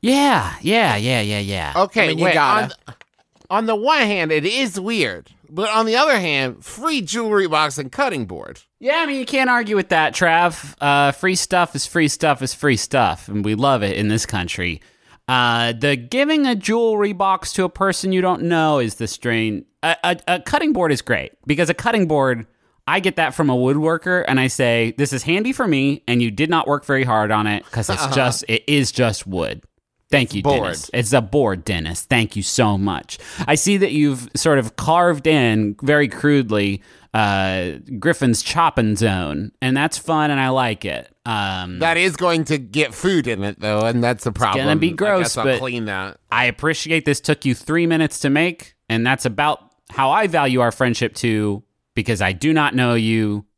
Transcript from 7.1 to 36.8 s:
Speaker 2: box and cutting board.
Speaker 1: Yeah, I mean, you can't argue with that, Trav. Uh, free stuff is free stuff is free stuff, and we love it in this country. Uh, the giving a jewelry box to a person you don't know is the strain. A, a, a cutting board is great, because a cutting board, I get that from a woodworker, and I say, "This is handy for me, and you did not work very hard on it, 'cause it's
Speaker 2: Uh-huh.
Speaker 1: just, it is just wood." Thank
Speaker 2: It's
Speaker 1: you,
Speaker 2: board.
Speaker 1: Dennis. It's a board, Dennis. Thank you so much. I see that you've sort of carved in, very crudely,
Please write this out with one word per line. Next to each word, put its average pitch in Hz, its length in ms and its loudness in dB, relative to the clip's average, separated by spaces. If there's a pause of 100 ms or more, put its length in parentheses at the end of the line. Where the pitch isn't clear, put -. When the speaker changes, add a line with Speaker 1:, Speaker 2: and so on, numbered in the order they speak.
Speaker 2:
box 151 280 0
and 139 140 -8
cutting 208 340 -2
board. 87 360 -14 (180)
Speaker 1:
Yeah, 277 200 -2
I 330 80 -2
mean, 277 120 -4
you 247 80 -6
can't 262 240 0
argue 226 260 0
with 190 140 0
that, 160 240 2
Trav. 165 680 0
Uh, 143 320 4
free 185 220 -2
stuff 175 400 0
is 139 120 -4
free 160 220 2
stuff 147 320 0
is 131 140 -6
free 139 220 2
stuff, 107 520 0
and 101 160 -4
we 107 120 0
love 127 260 2
it 98 140 -2
in 104 120 0
this 110 160 0
country. 87 560 -6 (480)
Uh, 120 440 2
the 139 240 0
giving 277 500 0
a 247 80 0
jewelry 214 580 0
box 190 420 -2
to 190 100 0
a 180 40 0
person 190 440 -2
you 185 100 2
don't 185 200 0
know 160 360 2
is 117 160 0
the 113 140 -6
strain. 110 560 -2 (180)
A, 165 220 0
a, 175 120 0 (120)
a 180 120 0
cutting 302 320 0
board 175 200 2
is 127 100 -2
great, 78 300 -2 (140)
because 151 220 -2
a 170 60 0
cutting 226 320 0
board, 131 400 0 (400)
I 170 140 0
get 190 160 -2
that 160 180 0
from 151 160 2
a 127 60 2
woodworker, 156 720 0
and 135 120 2
I 131 60 2
say, 117 520 0
"This 139 140 0
is 131 120 -4
handy 208 280 0
for 254 140 -2
me, 139 420 0
and 120 140 2
you 117 80 2
did 143 180 -2
not 165 200 2
work 143 160 -2
very 131 200 0
hard 110 280 0
on 107 160 2
it, 104 220 -4
'cause 110 200 -4
it's 95 120 -2
Speaker 2:
Uh-huh. 139 120 -2
Speaker 1:
just, 127 340 0
it 113 200 0
is 143 240 2
just 117 340 -2
wood." 85 360 -6 (480)
Thank 135 200 2
Speaker 2:
It's 147 80 -10
Speaker 1:
you, 185 40 -4
Speaker 2:
board. 139 200 2
Speaker 1:
Dennis. 85 300 -6
It's 117 200 0
a 135 80 6
board, 104 440 0
Dennis. 82 380 -4
Thank 117 320 0
you 101 80 -4
so 104 340 2
much. 95 400 -4 (300)
I 151 80 4
see 196 220 2
that 185 160 2
you've 139 420 0
sort 151 240 2
of 113 160 -4
carved 160 540 2
in, 110 560 2
very 147 240 4
crudely, 107 720 2 (300)